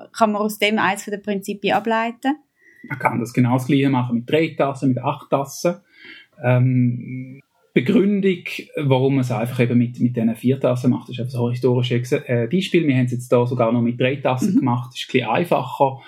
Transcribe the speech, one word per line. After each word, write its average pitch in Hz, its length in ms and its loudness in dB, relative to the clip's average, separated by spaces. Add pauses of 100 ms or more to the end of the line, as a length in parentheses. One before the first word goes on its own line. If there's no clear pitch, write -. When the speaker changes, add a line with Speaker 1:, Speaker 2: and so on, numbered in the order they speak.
(140)
Speaker 1:
kann 220 180 2
man 208 100 -2
aus 214 180 -4
dem 214 200 2
eins 196 240 0
von 208 80 -8
den 202 100 -8
Prinzipien 202 540 -2
ableiten? 226 640 -2 (500)
Speaker 2:
Man - 100 -10
kann - 220 0
das 113 140 -6
genau 123 220 4
das 127 120 -2
Gleiche 139 220 2
machen 123 300 0
mit 120 100 -10
drei 156 280 -2
Tassen, 139 320 0
mit 123 100 0
acht 143 300 -6
Tassen. 143 460 -2 (680)
Ähm, 127 1000 0 (300)
Begründung, 190 720 2 (340)
warum 135 380 2
man 135 60 2
es 123 100 -2
einfach 117 280 -4
eben 120 180 2
mit, 120 220 0
mit 123 160 0
diesen 113 200 0
vier 131 240 0
Tassen 127 300 0
macht, - 200 -2
ist 127 100 -10
einfach 131 120 -6
so 120 160 -2
ein 120 40 -2
historisches 123 460 0
Exe-, 127 300 -2
äh, 117 240 0
Beispiel. 180 360 2
Wir 131 100 2
haben 127 80 4
es 123 60 -4
jetzt - 200 -4
da 123 140 4
sogar 123 260 2
noch 120 120 2
mit 117 160 -2
drei 131 160 2
Tassen 143 400 0
Speaker 1:
Mhm. 269 40 4
Speaker 2:
gemacht. 123 360 -2
Ist - 120 -12
ein - 40 -18
bisschen 123 180 2
einfacher. 139 800 0